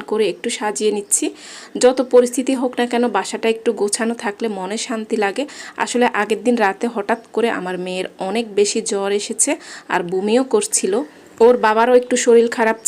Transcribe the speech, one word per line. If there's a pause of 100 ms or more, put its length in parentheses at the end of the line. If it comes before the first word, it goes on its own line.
করে (100)
একটু (100)
সাজিয়ে
নিচ্ছি। (580)
যত (160)
পরিস্থিতি
হোক
না
কেন, (140)
বাসাটা
একটু (100)
গোছানো (100)
থাকলে (120)
মনে
শান্তি
লাগে। (400)
আসলে (160)
আগের
দিন (100)
রাতে (100)
হঠাৎ (140)
করে (120)
আমার (100)
মেয়ের (200)
অনেক (140)
বেশি (100)
জ্বর
এসেছে (600)
আর (100)
বমিও (100)
করছিল। (520)
ওর (100)
বাবারও
একটু (100)
শরীর (100)
খারাপ (100)